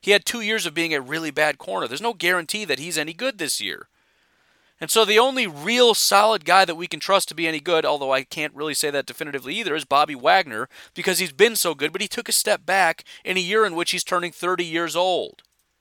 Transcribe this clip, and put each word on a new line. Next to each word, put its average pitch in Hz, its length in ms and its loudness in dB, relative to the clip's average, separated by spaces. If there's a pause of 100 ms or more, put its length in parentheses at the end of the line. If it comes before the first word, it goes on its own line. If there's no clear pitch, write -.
He 196 120 2
had 202 120 4
two 240 160 -4
years 214 240 -2
of 160 80 -6
being 160 220 -2
a 139 80 0
really 156 280 -4
bad 151 280 0
corner. 185 280 -6
There's 131 140 -6
no 226 140 -4
guarantee 180 500 -2
that 139 140 -2
he's 160 180 -8
any 156 160 -4
good 233 240 -6
this 165 240 -4
year. 95 280 -8 (920)
And 160 100 -8
so 220 140 4
the 214 140 4
only 254 280 2
real 214 460 2
solid 202 540 4
guy 185 180 6
that 175 100 -2
we 170 120 -8
can 160 140 -8
trust 190 280 2
to 160 60 -14
be 165 120 -4
any 160 140 -2
good, 160 240 2
although 139 280 0
I 131 120 0
can't 151 300 -8
really 151 180 -6
say 147 180 -2
that 143 140 -2
definitively 139 520 -8
either, 190 180 -4
is 151 100 -6
Bobby 147 300 0
Wagner, 135 560 0 (240)
because 180 240 0
he's 175 140 -2
been 214 220 4
so 170 200 0
good, 147 180 -4
but 185 80 -8
he 208 80 -4
took - 220 -8
a - 20 0
step - 320 0
back 185 400 2 (180)
in 185 140 -2
a 185 40 2
year 208 260 2
in 175 80 -4
which 170 160 0
he's 180 140 -2
turning 175 280 -2
thirty 175 320 -2
years 165 320 -4
old. 175 460 -2 (380)